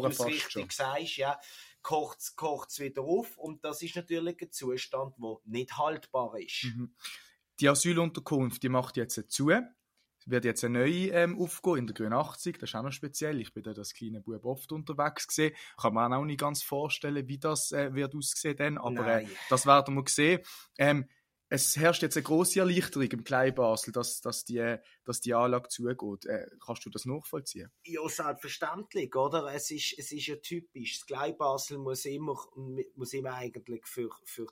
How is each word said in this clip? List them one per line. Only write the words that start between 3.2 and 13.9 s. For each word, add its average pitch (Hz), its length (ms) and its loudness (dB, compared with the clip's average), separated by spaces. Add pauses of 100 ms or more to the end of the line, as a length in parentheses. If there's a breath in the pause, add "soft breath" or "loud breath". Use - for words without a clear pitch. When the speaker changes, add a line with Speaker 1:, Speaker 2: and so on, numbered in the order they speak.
Speaker 1:
Und 156 280 -12
das 151 180 -6
ist 170 140 -8
natürlich 170 440 -4
ein 170 120 -14
Zustand, 135 680 -4
der 113 260 -6
nicht 120 320 -4
haltbar 135 600 -2
ist. - 340 -6
Speaker 2:
Mhm. 120 220 -6 (640 loud breath)
Die 143 100 6
Asylunterkunft, 147 920 2
die 131 60 2
macht 127 280 0
jetzt 113 240 -2 (120)
zu. 139 180 4 (720)
Es - 80 -8
wird 123 140 2
jetzt 113 200 2
eine 120 160 2
neue, 175 320 4
ähm, 175 280 4
aufgehen 175 380 2
in 120 80 0
der 110 80 -6
Grün 110 180 -2
achtzig. 156 460 -2
Das 120 100 -8
ist - 60 -8
auch 113 80 -4
noch 135 100 -6
speziell. 147 480 -4
Ich - 140 -10
bin 110 80 -10
dort 104 160 -8
als 104 160 -10